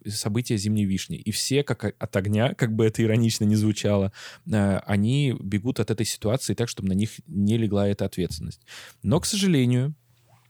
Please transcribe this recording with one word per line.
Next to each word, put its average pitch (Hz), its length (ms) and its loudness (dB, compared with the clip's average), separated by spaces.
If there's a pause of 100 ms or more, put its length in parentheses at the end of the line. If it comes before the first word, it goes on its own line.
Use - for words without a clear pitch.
события 110 520 -2
зимней 104 260 0
вишни. 95 320 -2
И - 160 -6
все, 135 320 0
как - 220 -4
о-, 101 120 -2
от - 200 -8
огня, 107 380 2
как 113 200 0
бы 110 100 4
это 110 160 2
иронично 110 440 2
ни 107 100 4
звучало, 104 560 2 (400)
э, 101 340 2
они 117 540 2
бегут 104 400 -2
от 120 120 -2
этой 110 140 -2
ситуации 110 500 -2
так, 117 120 -2
чтобы 98 220 -4
на 95 40 0
них 104 180 0 (140)
не 101 320 0
легла 101 300 2
эта 101 160 -2
ответственность. 85 600 -6 (360)
Но, 135 200 2
к - 40 -8
сожалению, 143 680 2 (560)